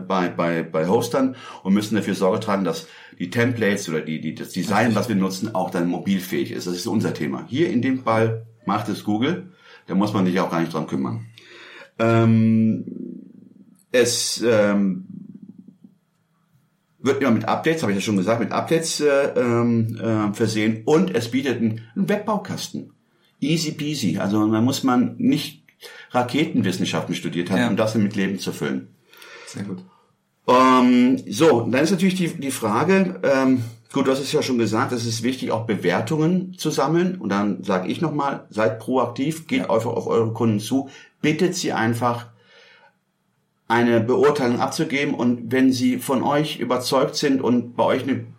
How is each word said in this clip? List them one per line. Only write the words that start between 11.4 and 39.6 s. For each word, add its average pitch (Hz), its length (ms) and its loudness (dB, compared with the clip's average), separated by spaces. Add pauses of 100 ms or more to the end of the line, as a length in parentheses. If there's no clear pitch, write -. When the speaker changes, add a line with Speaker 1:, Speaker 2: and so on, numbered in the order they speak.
Speaker 1:
Ähm, 113 840 4 (1080)
es, - 540 0
ähm, 101 600 2 (2000)
wird 135 180 2
immer 131 100 2
mit 110 140 2
Updates, 113 360 0
habe 107 100 0
ich 98 60 0
ja 98 40 -2
schon 104 160 0
gesagt, 107 220 2
mit 107 120 -2
Updates, 160 500 -2
äh, 147 60 2 (280)
ähm, 117 640 2
äh, 110 340 0
versehen 110 520 0
und 175 300 4
es 117 140 -2
bietet 131 300 -2
einen, 113 220 0 (140)
einen 196 140 0
Webbaukasten. - 840 -4 (480)
Easy 151 320 -2
peasy. 143 480 -4
Also 107 320 0
da 110 100 2
muss 131 220 0
man 123 340 2
nicht - 440 -2 (500)
Raketenwissenschaften 120 1040 -2
studiert 85 340 -4
haben, 92 100 0
Speaker 2:
Ja. 120 100 2
Speaker 1:
um 104 60 0
das 110 200 0
mit 101 200 0
Leben 98 220 -2
zu 90 140 -6
füllen. 67 380 -6 (580)
Speaker 2:
Sehr - 160 -12
gut. 92 200 -10 (640)
Speaker 1:
Ähm, 123 720 6 (100)
so, 120 340 4
dann 120 220 0
ist 165 80 2
natürlich 185 240 2
die, 180 120 0 (120)
die 135 120 -6
Frage, 156 720 0
ähm, 131 400 4 (280)
gut, 135 140 0
du 131 60 2
hast 135 80 0
es 143 120 -4
ja 143 120 2
schon 123 160 0
gesagt, 113 320 0
es 117 160 -4
ist 113 160 -4
wichtig, - 280 -2
auch - 140 -2
Bewertungen 175 920 0
zu - 140 -4
sammeln. 156 460 2
Und - 140 -6
dann 101 340 0
sage 92 240 -2
ich - 140 -4
nochmal, 147 500 -2
seid 113 260 0
proaktiv, 131 720 -2
geht 131 160 0